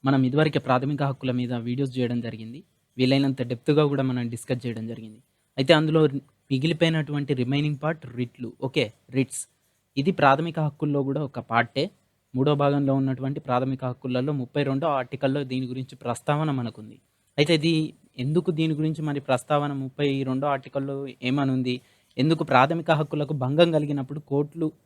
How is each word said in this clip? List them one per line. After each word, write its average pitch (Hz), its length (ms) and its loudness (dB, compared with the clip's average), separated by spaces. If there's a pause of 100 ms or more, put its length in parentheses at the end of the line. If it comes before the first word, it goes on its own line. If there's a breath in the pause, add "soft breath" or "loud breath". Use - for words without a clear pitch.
మనం 135 220 4
ఇదివరకే 147 380 2
ప్రాథమిక 139 440 0
హక్కుల 131 280 -4
మీద 123 140 -4 (140)
వీడియోస్ 127 280 -4
చేయడం 120 320 0
జరిగింది, 113 320 -12 (400)
వీలైనంత 135 520 2
డెప్త్గా 147 420 2
కూడా 135 160 0
మనం 123 240 -2
డిస్కస్ 123 320 -4
చేయడం 113 260 -6
జరిగింది. 110 300 -14 (380)
అయితే 135 200 4
అందులో 156 220 4 (520)
మిగిలిపోయినటువంటి 151 880 0
రిమైనింగ్ 143 440 -2
పార్ట్ 160 200 -4 (140)
రిట్లు, 120 320 -8 (180)
ఓకే, 131 160 2 (320)
రిట్స్. - 260 -2 (600)
ఇది 180 180 0
ప్రాథమిక 156 460 4
హక్కుల్లో 143 420 -2
కూడా 143 200 -2
ఒక 120 240 -10
పార్టే. 120 340 0 (500)
మూడో 143 260 4
భాగంలో 143 380 2
ఉన్నటువంటి 135 480 -2
ప్రాథమిక 131 440 -2
హక్కులలో 127 500 -4
ముప్పై 143 280 -2
రెండో 139 160 -2 (140)
ఆర్టికల్లో 135 420 -2 (120)
దీని 131 200 -4
గురించి 131 220 -10 (100)
ప్రస్తావన 147 440 0 (100)
మనకుంది. 110 360 -10 (420)
అయితే 151 240 4
ఇది 165 120 4 (520)
ఎందుకు, 170 240 0 (100)
దీని 160 220 2
గురించి 156 280 -2
మరి 143 120 -4 (100)
ప్రస్తావన 147 400 0 (120)
ముప్పై 139 260 -2 (200)
రెండో 135 240 -2
ఆర్టికల్లో 139 440 -6 (320)
ఏమనుంది, 131 460 0 (400 soft breath)
ఎందుకు 156 280 2 (100)
ప్రాథమిక 156 360 4 (120)
హక్కులకు 147 420 -2
భంగం 156 340 6
కలిగినప్పుడు 143 440 -4 (100)
కోర్టులు 147 360 -2 (180)